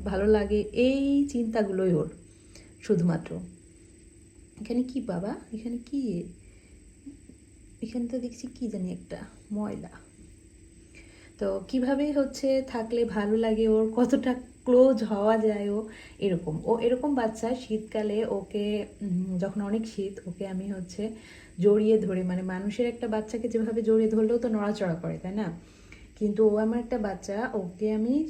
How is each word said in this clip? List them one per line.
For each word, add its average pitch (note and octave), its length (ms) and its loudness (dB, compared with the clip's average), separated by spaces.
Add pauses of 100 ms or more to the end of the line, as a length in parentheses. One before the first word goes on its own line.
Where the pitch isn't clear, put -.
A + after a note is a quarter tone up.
ভালো G3 220 0
লাগে, G#3 460 4
এই C#4 560 4
চিন্তাগুলোই G#3 640 0
ওর D#3 180 0 (720)
শুধুমাত্র। E3+ 580 0 (1200)
এখানে A#3+ 220 -2
কি - 180 -4
বাবা? G3 340 -4 (180)
এখানে A#3 260 -8 (120)
কি? A3+ 320 -4 (1600)
এখানে A#3+ 240 -6
তো B3 120 -4
দেখছি A#3+ 280 -10
কি B3 220 -8
জানি F#3 240 -6
একটা F3 240 -12 (360)
ময়লা। G#3 360 -6 (1500)
তো G3 300 -2
কিভাবে C#4 440 2
হচ্ছে C4+ 560 2
থাকলে A#3 360 0
ভালো G#3 320 0
লাগে A3+ 320 2
ওর, A3 280 4
কতটা B3 380 4 (300)
ক্লোজ B3+ 400 8
হওয়া G#3+ 340 2
যায় G#3 300 0
ও, A3 200 -2 (300)
এরকম। E3+ 460 -2
ও A3+ 140 2
এরকম B3+ 360 0
বাচ্চা, A#3 400 0
শীতকালে G#3+ 720 -2
ওকে, G3+ 600 -2 (160)
উম, F#3 360 -2
যখন G3 220 -2
অনেক G#3+ 260 -2
শীত, G3 420 -8
ওকে F#3+ 180 -8
আমি F#3+ 240 -6
হচ্ছে G3 400 -8 (500)
জড়িয়ে G#3+ 380 6
ধরে, F#3 240 0
মানে F3+ 200 -2
মানুষের G3 440 -2
একটা A3+ 220 -4
বাচ্চাকে A3 400 -4
যেভাবে A3+ 340 -2
জড়িয়ে A3 280 4
ধরলেও A3 280 2
তো A#3+ 100 -2
নড়াচড়া G#3 460 0
করে, E3 240 -6
তাই F#3 160 -8
না? F3+ 380 -6 (460)
কিন্তু G#3+ 300 4
ও G#3 80 2
আমার A3 220 2
একটা A#3+ 200 -4
বাচ্চা, G#3 560 -4
ওকে G3+ 380 -2
আমি B3+ 380 0